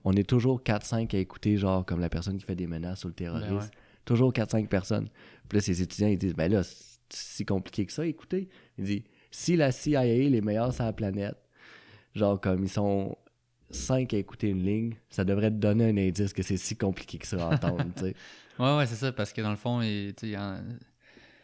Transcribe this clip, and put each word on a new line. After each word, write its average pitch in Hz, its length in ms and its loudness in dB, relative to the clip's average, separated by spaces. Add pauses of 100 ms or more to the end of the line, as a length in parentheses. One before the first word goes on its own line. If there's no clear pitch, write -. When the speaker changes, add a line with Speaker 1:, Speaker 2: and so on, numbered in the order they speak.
Speaker 1:
on 95 80 4
est 98 160 4
toujours 123 340 2
quatre, 104 220 -2
cinq 113 300 -2
à 98 40 2
écouter, 104 380 0
genre, 95 300 2
comme 85 140 -2
la 85 100 0
personne 92 260 -4
qui 92 80 -8
fait 95 100 -6
des 87 120 -6
menaces 85 380 -6
ou 90 40 -6
le 82 80 -10
Speaker 2:
Ben 90 160 -8
Speaker 1:
terroriste. 104 400 -4
Speaker 2:
ouais. - 60 -20 (260)
Speaker 1:
Toujours 123 300 4
quatre, 110 160 -2
cinq 110 180 2
personnes. 104 400 0 (400)
Puis 104 80 0
là, 101 60 4
ses 90 180 0
étudiants, 104 280 0
ils 98 100 2
disent, « 87 180 0
Ben 80 160 2
là, 101 120 4
c'est - 340 -20 (100)
si - 380 -8
compliqué 95 400 -2
que - 80 -12
ça, 156 120 -4
écoutez. » 185 440 -6 (280)
Il 98 60 -4
dit, « 101 200 -2 (260)
Si - 260 0
la 139 160 4
C - 200 -2
I 143 40 4
A 127 100 4
est 123 220 4
les 120 140 4
meilleurs 110 320 0
sur 123 100 -2
la 113 80 -2
planète, 101 440 -4 (800)
genre, 101 260 2
comme 95 240 2
ils 92 40 0
sont 101 480 0 (540)
cinq 131 440 -2
à 104 40 4
écouter 101 320 -4
une 95 120 0
ligne, 110 320 0 (140)
ça - 160 -2
devrait 101 260 2
te 107 60 0
donner 107 320 4
un 107 80 4
indice 98 360 2
que 95 120 -4
c'est 95 140 -2
si - 180 -6
compliqué - 420 -4
que - 80 -14
ça 87 220 -4
à 113 60 2
entendre, 87 320 0 (100)
tu 90 60 -6
sais. » 92 120 -2 (280)
Speaker 2:
<laughs> - 180 -20
Ouais, 139 160 2
ouais, 143 100 2
c'est 117 80 -6
ça, 131 160 -4
parce 104 220 -4
que - 80 -6
dans 107 100 0
le 104 60 -2
fond, 120 260 -2
il, 104 320 -2
tu - 60 -20
sais, 113 80 -8
il 107 40 -4
y 101 40 -6
en, 98 220 -6 (840)